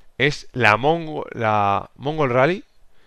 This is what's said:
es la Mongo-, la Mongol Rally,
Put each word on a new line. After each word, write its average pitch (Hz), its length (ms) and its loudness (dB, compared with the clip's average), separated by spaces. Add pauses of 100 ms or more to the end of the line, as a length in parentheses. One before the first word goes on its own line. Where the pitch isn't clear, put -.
(180)
es 143 340 -2
la 110 240 4
Mongo-, 151 540 -2
la 104 640 0
Mongol 143 360 -2
Rally, 147 340 2 (420)